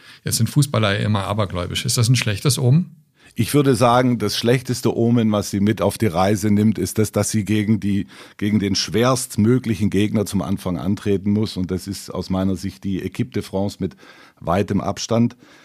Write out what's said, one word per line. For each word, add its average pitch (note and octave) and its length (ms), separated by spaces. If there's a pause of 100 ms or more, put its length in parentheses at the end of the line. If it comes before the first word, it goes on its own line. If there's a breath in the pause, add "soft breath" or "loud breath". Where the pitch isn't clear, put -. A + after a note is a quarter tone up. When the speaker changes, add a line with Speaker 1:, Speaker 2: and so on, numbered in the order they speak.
(240 loud breath)
Speaker 1:
Jetzt - 140
sind A2+ 120
Fußballer G#2+ 480
ja A#2 80
immer G#2 180
abergläubisch. F#2 600
Ist B2 120
das A2+ 120
ein B2+ 80
schlechtes A2 420
Omen? C#3+ 380 (400 soft breath)
Speaker 2:
Ich - 160
würde C#3 220
sagen, B2 440
das G#2 180
schlechteste B2 600
Omen, A#2 360
was G#2 180
sie G#2 80
mit G2+ 240
auf G2+ 160
die A2+ 80
Reise G2 460
nimmt, G#2 260
ist F#2+ 200
das, G#2+ 120
dass - 220
sie G#2+ 120
gegen G#2 360
die, G2 260 (300 loud breath)
gegen G#2 240
den G2 160
schwerstmöglichen A2 1120
Gegner G2+ 340
zum G2 160
Anfang F2+ 380
antreten G2 540
muss. G#2+ 240
Und F2+ 160
das F#2 160
ist - 260
aus F2+ 160
meiner F#2+ 240
Sicht F#2+ 300
die F#2+ 180
Équipe F#2+ 300
de G2+ 100
France G2 380
mit F#2+ 160 (420 loud breath)
weitem G2 420
Abstand. A2+ 560 (280 loud breath)